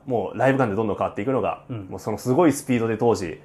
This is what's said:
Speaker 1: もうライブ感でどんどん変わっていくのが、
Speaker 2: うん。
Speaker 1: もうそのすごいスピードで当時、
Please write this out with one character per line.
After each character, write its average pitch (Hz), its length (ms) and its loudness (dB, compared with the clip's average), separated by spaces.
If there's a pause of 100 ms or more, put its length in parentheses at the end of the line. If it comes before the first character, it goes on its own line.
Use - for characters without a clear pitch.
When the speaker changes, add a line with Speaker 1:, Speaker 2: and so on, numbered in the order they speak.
Speaker 1:
も 113 240 -2
う 98 80 -8
ラ 127 100 4
イ 135 40 6
ブ 135 60 0
感 123 120 2
で 98 60 -2
ど 110 80 2
ん - 20 -2
ど 98 80 0
ん - 20 -6
変 98 120 0
わ - 40 -14
っ - 20 -18
て 101 60 -6
い 107 60 -6
く 135 60 0
の 120 100 0
が、 85 260 -4
Speaker 2:
う 127 60 -10
ん。 98 140 -10
Speaker 1:
も 95 100 -10
う - 20 -18
そ 117 100 -6
の 107 60 -2
す 123 160 0
ご 160 160 6
い 139 60 4
ス - 120 -10
ピ 123 120 2
ー - 20 -2
ド 113 80 0
で 113 80 -2
当 113 180 4
時、 87 300 -6